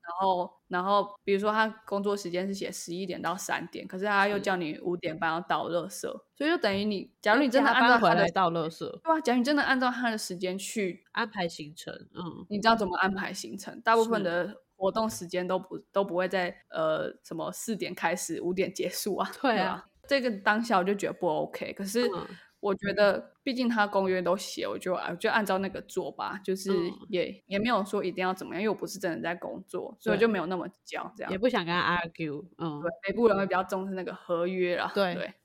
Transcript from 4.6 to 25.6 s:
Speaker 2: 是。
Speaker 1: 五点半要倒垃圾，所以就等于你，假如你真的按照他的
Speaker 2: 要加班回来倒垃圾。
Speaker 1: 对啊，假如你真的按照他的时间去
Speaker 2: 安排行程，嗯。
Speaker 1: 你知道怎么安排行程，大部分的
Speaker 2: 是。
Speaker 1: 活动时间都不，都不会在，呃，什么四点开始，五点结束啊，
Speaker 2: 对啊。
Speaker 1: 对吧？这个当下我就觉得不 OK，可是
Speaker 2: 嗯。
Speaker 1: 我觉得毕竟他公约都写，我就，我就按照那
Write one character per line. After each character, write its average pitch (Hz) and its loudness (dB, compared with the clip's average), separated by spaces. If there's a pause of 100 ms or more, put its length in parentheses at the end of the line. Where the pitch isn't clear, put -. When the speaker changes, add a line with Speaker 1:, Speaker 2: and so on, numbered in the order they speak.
Speaker 2:
是。 - -10
Speaker 1:
五 175 -2
点 160 -6
半 160 0
要 165 -2
倒 160 -2
垃 170 -2
圾， - -12 (360)
所 285 -2
以 311 4
就 339 4
等 202 2
于 202 0
你， 208 -2 (120)
假 208 6
如 277 4
你 285 4
真 269 6
的 269 6
按 240 6
照 - -
他 - -
的 247 10
Speaker 2:
要 233 8
加 - 6
班 175 8
回 196 4
来 180 6
倒 180 4
垃 165 0
圾。 - -12 (100)
Speaker 1:
对 - -12 (140)
啊， 320 2
假 - 2
如 254 4
你 240 4
真 294 4
的 285 4
按 262 2
照 254 2
他 247 -2
的 220 -2
时 190 -6
间 185 -4
去 190 -4
Speaker 2:
安 220 -4
排 185 -4
行 156 -10
程， - -12 (220)
嗯。 175 -8
Speaker 1:
你 208 -2
知 220 4
道 226 8
怎 214 0
么 180 -2
安 190 2
排 190 -4
行 - -10
程， - -12
大 226 6
部 226 6
分 220 2
的 175 0
Speaker 2:
是。 208 -12 (180)
Speaker 1:
活 190 2
动 220 0
时 190 -6
间 180 -2
都 185 2
不， 180 -10 (140)
都 196 2
不 170 -2
会 185 2
在， 180 0 (200)
呃， 156 -2
什 - -12
么 156 -6
四 226 -6
点 175 -6
开 170 0
始， - -6
五 175 -2
点 185 0
结 175 -2
束 - -4
啊， 196 -2
Speaker 2:
对 247 2
啊。 - -
Speaker 1:
对 185 2
吧？ 185 -4 (220)
这 277 4
个 247 0
当 214 2
下 226 4
我 175 4
就 202 2
觉 196 -4
得 - -2
不 - -2
OK， - -4
可 196 -8
是 226 0
Speaker 2:
嗯。 180 -4 (320)
Speaker 1:
我 196 0
觉 202 -4
得 202 4
毕 262 -2
竟 254 0
他 220 2
公 196 2
约 185 2
都 175 2
写， - -6
我 101 -4
就， 185 -2
我 - -4
就 220 -2
按 220 2
照 196 0
那 196 -2